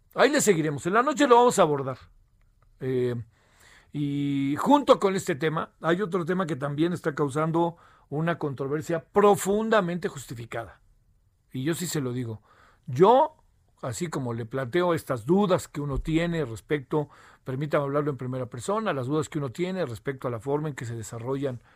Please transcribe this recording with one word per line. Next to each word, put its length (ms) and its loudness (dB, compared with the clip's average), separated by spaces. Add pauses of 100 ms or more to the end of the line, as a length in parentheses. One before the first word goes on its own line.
(140)
ahí 160 6
le 120 2
seguiremos. 440 2
En 80 0
la 80 4
noche 240 2
lo 100 8
vamos 220 6
a 40 6
abordar. 360 0 (840)
Eh, 340 -2 (800)
y 640 -2
junto 400 4
con 180 2
este 200 -2
tema, 440 -4
hay 220 0
otro 220 -2
tema 220 -2
que 100 -4
también 360 -2
está 220 -4
causando 600 0 (340)
una 280 -2
controversia 640 -4
profundamente 1040 2
justificada. 720 -12 (720)
Y 120 -6
yo 100 0
sí 120 -6
se 140 -4
lo 120 -4
digo. 300 -6 (440)
Yo, 500 6 (460)
así 260 -6
como 260 -4
le 100 -6
planteo 480 0
estas 320 -4
dudas 420 2
que 140 -10
uno 180 -4
tiene 460 -2
respecto, 640 -4 (340)
permítame 420 -2
hablarlo 260 -2
en 60 -6
primera 300 -6
persona, 460 -4
las 140 -4
dudas 220 -2
que 100 -6
uno 120 -4
tiene 360 -4
respecto 420 -8
a 20 -2
la 100 -6
forma 280 -2
en 60 -6
que 100 -10
se 100 -8
desarrollan, 680 -6 (140)